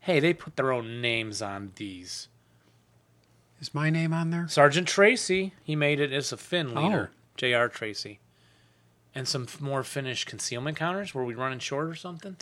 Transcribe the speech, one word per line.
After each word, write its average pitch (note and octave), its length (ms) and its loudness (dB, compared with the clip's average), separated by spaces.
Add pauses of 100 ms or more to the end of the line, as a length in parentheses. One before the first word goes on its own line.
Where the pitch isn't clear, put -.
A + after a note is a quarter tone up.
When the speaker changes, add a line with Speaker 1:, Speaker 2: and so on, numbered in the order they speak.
Speaker 1:
Hey, E3+ 180 4
they D#3+ 160 4
put - 220 -16
their C3 140 2
own A#2 300 -4
names A2+ 400 -2
on G2 360 -8
these. F#2 500 -12 (1300)
Speaker 2:
Is - 140 -14
my D3+ 160 2
name D#3+ 240 2
on E3 160 0
there? E3+ 180 -2
Speaker 1:
Sergeant D3+ 400 8
Tracy, G3 680 4 (100)
he D3+ 120 -2
made D3 240 2
it C#3+ 140 0
as C#3 180 -2
a A#2 60 -10
Finn D3+ 380 -4
leader, D3+ 360 2
Speaker 2:
Oh. - 40 -20 (200)
Speaker 1:
J B2 200 0
R A#2+ 120 4
Tracy. G#2+ 520 -8 (1000)
And C3 120 -6
some C3 140 -2
f-, - 180 -14
more C#3 200 -2
Finnish C3 440 -6
concealment B2+ 500 -6
counters. F#3 380 -4
Were C3 100 -4
we A#2+ 120 -6
running C3 240 -4
short C#3+ 280 -4
or E3 80 -8
something? F3 460 -12